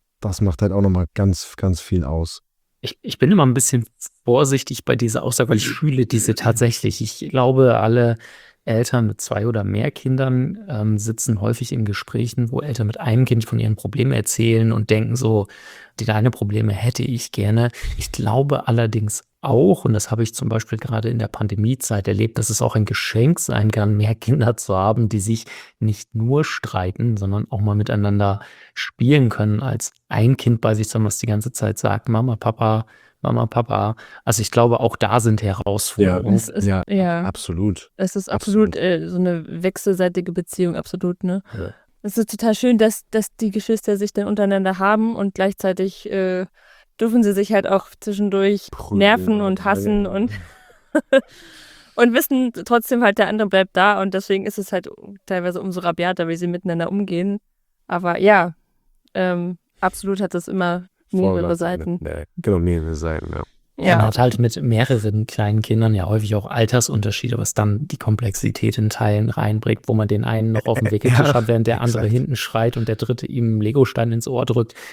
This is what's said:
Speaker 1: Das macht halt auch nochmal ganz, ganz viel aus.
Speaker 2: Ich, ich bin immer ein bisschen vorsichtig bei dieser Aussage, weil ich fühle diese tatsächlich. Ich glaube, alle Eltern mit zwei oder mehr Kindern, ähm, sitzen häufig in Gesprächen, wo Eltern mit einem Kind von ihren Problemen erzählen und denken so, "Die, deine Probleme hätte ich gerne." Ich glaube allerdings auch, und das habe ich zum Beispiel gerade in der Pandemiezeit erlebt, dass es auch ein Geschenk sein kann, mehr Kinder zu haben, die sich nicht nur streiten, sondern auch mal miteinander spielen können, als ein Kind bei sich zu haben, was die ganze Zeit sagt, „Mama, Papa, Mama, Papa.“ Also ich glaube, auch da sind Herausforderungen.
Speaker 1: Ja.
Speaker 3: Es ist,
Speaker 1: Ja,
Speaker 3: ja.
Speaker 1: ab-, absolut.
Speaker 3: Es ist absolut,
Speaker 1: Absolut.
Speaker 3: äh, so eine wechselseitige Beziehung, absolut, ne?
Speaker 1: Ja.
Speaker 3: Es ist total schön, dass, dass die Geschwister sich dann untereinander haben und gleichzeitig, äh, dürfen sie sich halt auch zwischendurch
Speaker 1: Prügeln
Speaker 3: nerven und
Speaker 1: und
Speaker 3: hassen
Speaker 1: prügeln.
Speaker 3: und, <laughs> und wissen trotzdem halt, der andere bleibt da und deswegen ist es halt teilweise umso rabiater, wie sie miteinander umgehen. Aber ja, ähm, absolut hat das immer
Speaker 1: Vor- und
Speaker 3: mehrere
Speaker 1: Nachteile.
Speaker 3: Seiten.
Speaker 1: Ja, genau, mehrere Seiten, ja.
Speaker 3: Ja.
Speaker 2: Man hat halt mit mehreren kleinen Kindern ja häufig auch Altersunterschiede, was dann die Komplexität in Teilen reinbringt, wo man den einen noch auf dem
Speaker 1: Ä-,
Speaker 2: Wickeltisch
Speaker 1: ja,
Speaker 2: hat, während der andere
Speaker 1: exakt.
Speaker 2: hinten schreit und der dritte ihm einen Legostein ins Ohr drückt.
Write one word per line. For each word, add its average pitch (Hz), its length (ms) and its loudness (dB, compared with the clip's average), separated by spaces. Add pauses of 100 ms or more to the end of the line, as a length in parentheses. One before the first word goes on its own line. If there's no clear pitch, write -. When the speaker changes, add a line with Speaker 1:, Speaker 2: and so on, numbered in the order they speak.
(200)
Speaker 1:
Das 98 220 -4
macht 95 200 0
halt 101 100 2
auch 98 100 2
nochmal 92 240 4 (100)
ganz, 98 420 0
ganz 92 240 0
viel 90 220 -2
aus. 80 380 -6 (400)
Speaker 2:
Ich, - 200 -12
ich - 160 -10
bin 143 140 4
immer 185 140 6
ein 127 80 4
bisschen 123 320 0 (400)
vorsichtig 135 600 2
bei - 100 2
dieser 117 280 -2
Aussage, 120 260 0
weil 110 80 4
ich - 120 -2
fühle 131 360 0
diese 110 300 0
tatsächlich. 117 680 0
Ich - 280 -8
glaube, 127 500 4
alle 117 380 2 (480)
Eltern 117 420 2
mit 104 140 -4
zwei 107 260 -2
oder 110 160 0
mehr 101 260 0
Kindern, 131 720 -2 (100)
ähm, 107 300 0
sitzen 110 420 -2
häufig 113 300 -2
in 117 140 -2
Gesprächen, 117 680 -4
wo 123 100 -4
Eltern 123 260 -4
mit 107 120 -6
einem 123 260 2
Kind 113 200 2
von 117 140 -4
ihren 110 160 0
Problemen 117 360 -2
erzählen 113 600 2
und 113 200 0
denken 110 240 0
so, 110 320 2 (520)
"Die, 110 60 -6
deine 110 240 2
Probleme 107 440 -2
hätte 117 300 -2
ich - 280 -6
gerne." 110 380 2 (280)
Ich - 140 -8
glaube 131 560 0
allerdings 113 560 0 (200)
auch, 160 420 4
und 113 80 2
das - 180 -2
habe 113 100 0
ich 110 140 -2
zum - 120 -4
Beispiel 110 300 -4
gerade 110 320 -4
in 120 80 -2
der 113 100 -2
Pandemiezeit 104 800 -2
erlebt, 104 300 0
dass 110 140 -2
es 107 100 -2
auch - 140 0
ein 107 100 2
Geschenk 120 540 0
sein 107 320 0
kann, 104 260 2
mehr 104 160 2
Kinder 117 420 0
zu - 200 -4
haben, 110 340 2
die 107 100 -2
sich 113 260 -2 (340)
nicht - 340 -2
nur 123 300 2
streiten, 104 760 -2
sondern 98 320 -2
auch 101 120 -4
mal 104 120 2
miteinander 101 680 2 (340)
spielen 131 540 2
können, 107 340 0
als - 280 -6 (160)
ein 113 300 4
Kind 117 240 2
bei 110 140 2
sich 107 120 -2
zu - 120 -2
haben, 110 60 2
was 104 120 -2
die - 80 -8
ganze 110 260 -2
Zeit 104 280 -4
sagt, 104 300 -2
„Mama, 117 260 0
Papa, 110 500 0 (380)
Mama, 117 240 0
Papa.“ 107 480 -2 (300)
Also 113 180 0
ich - 80 -8
glaube, 117 280 4
auch 117 160 0
da 110 240 2
sind 110 220 2
Herausforderungen. 98 920 0
Speaker 1:
Ja. 113 40 6
Speaker 3:
Es 113 120 -2
ist, 143 180 -2
Speaker 1:
Ja, 190 200 2
Speaker 3:
ja. 180 340 0
Speaker 1:
ab-, 175 80 -4
absolut. - 680 -4
Speaker 3:
Es 190 180 -2
ist 196 140 -6
absolut, 208 460 2
Speaker 1:
Absolut. 170 280 0
Speaker 3:
äh, 165 60 -10
so 180 80 -6
eine 175 460 -2
wechselseitige 185 680 -2
Beziehung, 170 440 -4
absolut, - 480 -6
ne? 185 180 -2 (160)
Speaker 1:
Ja. 95 160 -8 (300)
Speaker 3:
Es 208 140 -8
ist 220 140 0
total 220 240 0
schön, 247 240 4
dass, 220 220 2 (100)
dass 220 160 0 (120)
die 214 120 -2
Geschwister 208 460 -2
sich 208 160 -4
dann 202 140 -2
untereinander 196 520 0
haben 220 360 2
und 202 200 -4
gleichzeitig, 190 760 -2
äh, 185 340 -2 (540)
dürfen 233 240 4
sie 202 100 4
sich 202 200 0
halt 196 140 2
auch 196 200 0 (120)
zwischendurch 196 720 0
Speaker 1:
Prügeln - 280 -4
Speaker 3:
nerven 202 360 4
und 208 60 0
Speaker 1:
und 190 240 -2
Speaker 3:
hassen 202 400 0
Speaker 1:
prügeln. 202 240 -2
Speaker 3:
und, - 20 -12 (600)
<laughs> - 1040 -4
und 240 180 4
wissen 254 400 0
trotzdem 240 500 0
halt, 202 140 4
der 208 100 4
andere 214 220 0
bleibt 190 260 2
da 196 260 4
und 190 120 -2
deswegen 196 320 -2
ist 208 120 -8
es 196 140 -8
halt 180 180 -4 (360)
teilweise 180 360 -4
umso 180 200 -6
rabiater, 175 460 -2
wie 165 80 -2
sie 175 120 -4
miteinander 175 420 -4
umgehen. 196 500 -4 (480)
Aber 175 320 -2
ja, 185 340 4 (600)
ähm, 180 440 -2 (240)
absolut 190 400 -2
hat 190 120 -4
das 175 140 -6
immer 180 380 -2 (240)
Speaker 1:
Vor- 190 240 0
und 180 80 0
Speaker 3:
mehrere 175 100 0
Speaker 1:
Nachteile. 170 60 0
Speaker 3:
Seiten. 175 460 -4
Speaker 1:
Ja, 78 200 -8 (140)
genau, 104 220 2
mehrere 82 360 0
Seiten, 78 380 -6
ja. 78 100 -6 (340)
Speaker 3:
Ja. - 200 2
Speaker 2:
Man 107 80 4
hat 110 140 0
halt 123 180 4
mit 117 240 0
mehreren 110 640 2
kleinen 107 380 0
Kindern 110 320 2
ja 90 100 0
häufig 107 300 0
auch 104 100 -2
Altersunterschiede, 113 920 0
was 110 160 -4
dann 104 320 0
die 135 100 -10
Komplexität 110 800 -2
in 107 140 0
Teilen 107 400 0
reinbringt, 110 560 -2
wo 120 80 2
man 107 120 2
den 104 160 0
einen 113 280 0
noch 110 160 0
auf 117 120 2
dem 110 100 0
Speaker 1:
Ä-, - 20 -4
Speaker 2:
Wickeltisch 117 280 2
Speaker 1:
ja, 143 140 4
Speaker 2:
hat, 117 140 0
während 113 180 2
der 117 160 -2
andere 117 220 0
Speaker 1:
exakt. 107 100 2
Speaker 2:
hinten 127 220 0
schreit 113 420 -2
und 113 100 -4
der 110 100 -2
dritte 120 280 -4
ihm 120 200 -2
einen 110 160 0
Legostein 120 500 0
ins 117 160 -4
Ohr 123 180 -2
drückt. 117 300 0 (180)